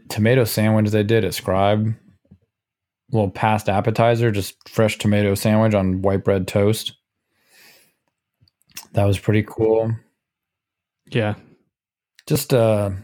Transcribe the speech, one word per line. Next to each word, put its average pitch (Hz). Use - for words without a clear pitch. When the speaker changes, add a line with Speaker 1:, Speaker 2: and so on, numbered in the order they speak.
Speaker 1:
tomato 117
sandwich 107
they 107
did 110
at 90
Scribe, 101
little 107
past 107
appetizer, 113
just 101
fresh 110
tomato 104
sandwich 110
on 95
white 95
bread 95
toast. 104
That 101
was 98
pretty 107
cool. 113
Speaker 2:
Yeah. 107
Speaker 1:
Just, -
uh, 110